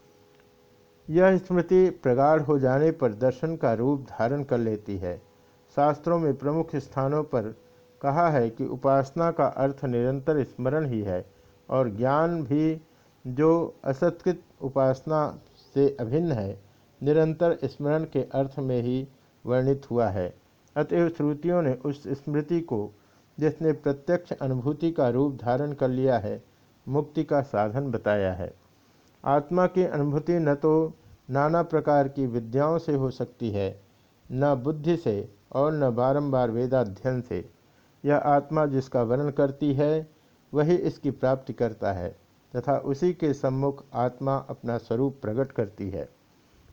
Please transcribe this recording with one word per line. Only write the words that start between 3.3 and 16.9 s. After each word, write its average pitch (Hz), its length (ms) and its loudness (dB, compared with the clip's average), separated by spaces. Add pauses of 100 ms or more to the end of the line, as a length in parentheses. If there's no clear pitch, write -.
का 135 180 0
रूप 131 280 0
धारण 127 420 -2
कर 131 140 0
लेती 107 400 -4
है। 90 240 -6 (540)
शास्त्रों 151 440 2
में 151 160 0
प्रमुख 156 400 -2
स्थानों 139 480 -2
पर 113 320 -4 (460)
कहा 156 280 2
है 120 200 2
कि 127 160 -6
उपासना 135 680 0
का 156 160 0
अर्थ 139 380 -2
निरंतर 131 580 0
स्मरण 139 420 -2
ही 117 160 -2
है, 92 240 -4 (440)
और 131 200 2
ज्ञान 147 540 0
भी 156 380 0 (460)
जो 156 560 2
असत्कृत 170 580 -2 (200)
उपासना 135 800 0 (340)
से 139 260 4
अभिन्न 151 320 -2
है, 104 280 -4 (440)